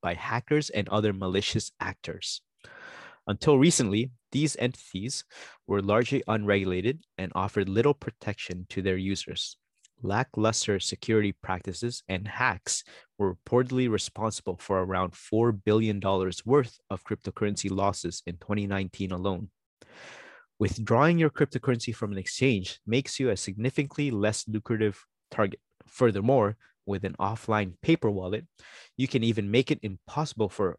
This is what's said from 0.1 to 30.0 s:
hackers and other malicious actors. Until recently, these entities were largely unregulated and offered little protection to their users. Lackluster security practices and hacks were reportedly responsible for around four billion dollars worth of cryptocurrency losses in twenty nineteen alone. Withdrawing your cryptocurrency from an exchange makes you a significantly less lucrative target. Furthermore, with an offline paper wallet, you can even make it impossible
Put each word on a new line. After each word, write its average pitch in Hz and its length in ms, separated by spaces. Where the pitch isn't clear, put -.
hackers 123 560
and - 180
other 107 240
malicious 95 680
actors. - 600
Until 135 320
recently, 127 540
these 143 260
entities 120 680
were 101 160
largely 117 440
unregulated 101 800
and 92 160
offered 95 340
little 117 260
protection - 760
to 98 100
their 95 160
users. 92 600
Lackluster 107 800
security 104 540
practices 95 760
and 95 200
hacks - 560
were 95 160
reportedly 127 560
responsible 104 720
for 95 200
around 92 360
four 117 340
billion 107 480
dollars 95 480
worth 127 320
of 95 140
cryptocurrency - 680
losses 95 560
in 87 120
twenty 104 320
nineteen 95 420
alone. 92 400
Withdrawing 117 580
your 160 120
cryptocurrency 120 640
from 104 200
an 95 60
exchange 98 680
makes 123 320
you 131 120
a 98 60
significantly 135 760
less 104 340
lucrative 107 580
target. 104 260
Furthermore, 110 680
with 98 180
an 92 140
offline 104 540
paper 160 280
wallet, 101 360
you 127 120
can 117 160
even 107 260
make 123 220
it - 100
impossible 110 680